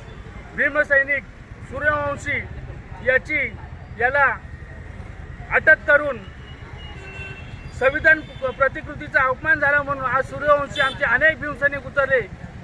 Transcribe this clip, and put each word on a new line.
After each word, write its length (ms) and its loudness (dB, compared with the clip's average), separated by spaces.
भीमसैनिक 640 2
सूर्यवंशी 680 0
याची, 400 2
याला 360 4
अटक 280 6
करून 300 4
संविधान 400 6
प्रतिकृतीचा 800 0
अपमान 380 2
झाला 220 4
म्हणून 220 -4
आज 200 2
सूर्यवंशी 560 2
आमचे 240 0
अनेक 360 4
भीमसैनिक 460 -2
उतरले 340 2